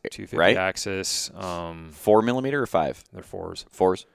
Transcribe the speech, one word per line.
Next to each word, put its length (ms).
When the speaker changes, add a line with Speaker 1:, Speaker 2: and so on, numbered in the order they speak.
Speaker 1:
Two 120
fifty 140
Speaker 2:
right? 200
Speaker 1:
axis. 760
Um, 600
Speaker 2:
Four 280
millimeter 400
or 60
five? 440
Speaker 1:
They're 120
fours. 480
Speaker 2:
Fours. 440